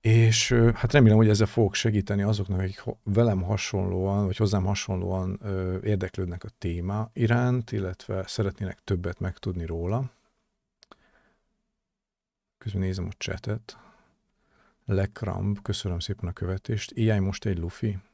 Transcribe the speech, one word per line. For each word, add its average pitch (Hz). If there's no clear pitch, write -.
És, 113
ö, 117
hát 113
remélem, 110
hogy 110
ezzel 104
fogok 104
segíteni 101
azoknak, 98
akik 95
ho-, -
velem 104
hasonlóan, 95
vagy 92
hozzám 98
hasonlóan, 92
ö, 92
érdeklődnek 92
a 104
téma 95
iránt, 120
illetve 95
szeretnének 98
többet 90
megtudni 90
róla. 90
Közben 98
nézem 95
a -
chatet. 107
Lekramb, 98
köszönöm 90
szépen 92
a 87
követést. 95
A -
I 110
most 95
egy 95
lufi? 92